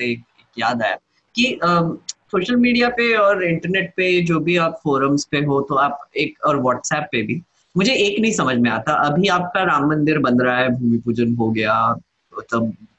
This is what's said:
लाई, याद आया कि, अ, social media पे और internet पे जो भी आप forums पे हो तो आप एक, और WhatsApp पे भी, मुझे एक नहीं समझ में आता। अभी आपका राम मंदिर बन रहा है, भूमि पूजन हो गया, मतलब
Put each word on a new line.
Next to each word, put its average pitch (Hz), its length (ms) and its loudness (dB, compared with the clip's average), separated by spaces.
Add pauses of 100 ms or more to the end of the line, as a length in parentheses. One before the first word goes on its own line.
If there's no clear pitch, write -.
लाई, 120 160 -4 (420)
याद 117 240 -2
आया 101 140 -2 (380)
कि, 240 100 0
अ, 170 500 0 (360)
social 208 240 -2
media 240 340 2
पे 233 260 0
और 202 300 2
internet 175 440 -2
पे 180 320 0
जो 165 180 0
भी 170 180 0
आप 165 260 -2
forums 139 420 0
पे 147 120 -4
हो 143 240 0
तो 139 140 -4
आप 143 240 0 (180)
एक, 151 280 -4
और 147 120 2
WhatsApp 127 540 -2
पे 120 100 -2
भी, 113 200 -4 (360)
मुझे 208 160 2
एक 202 280 0
नहीं 220 100 2
समझ 131 260 0
में 120 140 2
आता। 113 220 -2
अभी 147 340 2
आपका 180 360 0
राम 151 260 2
मंदिर 151 280 2
बन 123 220 2
रहा 127 180 0
है, 127 120 0
भूमि 120 280 0
पूजन 117 380 0
हो 113 140 0
गया, 110 460 0 (440)
मतलब 113 340 -4 (240)